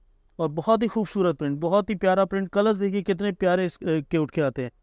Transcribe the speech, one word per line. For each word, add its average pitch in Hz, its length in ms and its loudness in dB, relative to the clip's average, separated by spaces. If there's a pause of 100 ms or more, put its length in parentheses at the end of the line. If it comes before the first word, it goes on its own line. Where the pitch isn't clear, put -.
(380)
और 160 100 0
बहुत 208 340 0
ही 233 60 0
खूबसूरत 185 480 0
प्रिंट, 143 220 -4
बहुत 185 320 0
ही 214 40 -2
प्यारा 185 300 2
प्रिंट। 196 240 -4
कलर्स 208 280 2
देखिए 196 260 -2
कितने 196 300 -2
प्यारे 185 320 2
इस, 170 120 -4
अ, - 60 -20
के 160 360 0
उठ 151 120 -2
के 170 100 -4
आते 135 220 -2
हैं। 123 80 -8 (120)